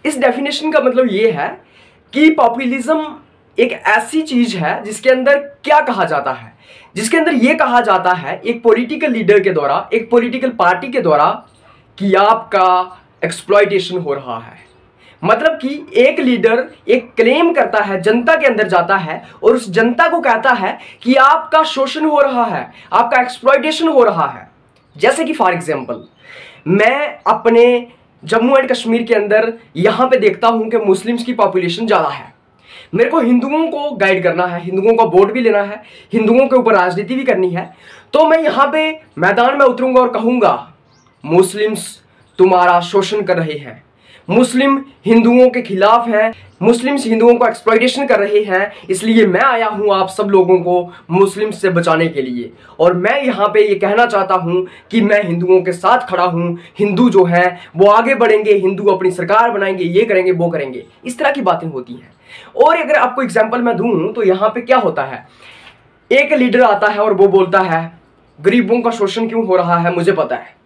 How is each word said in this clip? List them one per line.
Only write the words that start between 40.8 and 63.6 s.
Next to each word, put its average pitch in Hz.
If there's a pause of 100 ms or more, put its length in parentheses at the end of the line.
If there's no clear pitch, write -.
"मुस्लिम्स 185 (380)
तुम्हारा 180
शोषण 196
कर 180
रहे 156
हैं, 131 (460)
मुस्लिम 254 (220)
हिंदुओं 240
के 247
खिलाफ 214
हैं, 220 (300)
मुस्लिम्स 247
हिंदुओं 233
को 240
exploitation 247
कर 220
रहे 208
हैं, 202 (180)
इसलिए 214
मैं 185
आया 233
हूँ 208
आप 190
सब 208
लोगों 185
को 175 (180)
मुस्लिम्स 196
से 190
बचाने 170
के 139
लिए।" 123 (280)
और 175
मैं 220
यहाँ 208
पे 208
ये 196
कहना 208
चाहता 190
हूँ 175 (260)
कि 226
मैं 208
हिंदुओं 180
के 180
साथ 196
खड़ा 180
हूँ, 170 (220)
हिंदू 208
जो 190
है 175 (200)
वो 196
आगे 226
बढ़ेंगे, 214
हिंदू 196
अपनी 185
सरकार 208
बनाएंगे, 190
ये 180
करेंगे, 185
वो 170
करेंगे, 139 (200)
इस 247
तरह 285
की 285
बातें 165
होती 127
हैं। - (440)
और 311
अगर 302
आपको 254
example 220